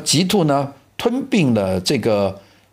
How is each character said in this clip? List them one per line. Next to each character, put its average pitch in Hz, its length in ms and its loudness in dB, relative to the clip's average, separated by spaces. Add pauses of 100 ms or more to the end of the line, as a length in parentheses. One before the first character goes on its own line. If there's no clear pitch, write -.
极 156 200 0
兔 185 200 2
呢， 139 280 0 (240)
吞 240 360 -2
并 143 240 2
了 95 260 0
这 139 160 -2
个， 101 420 0 (340)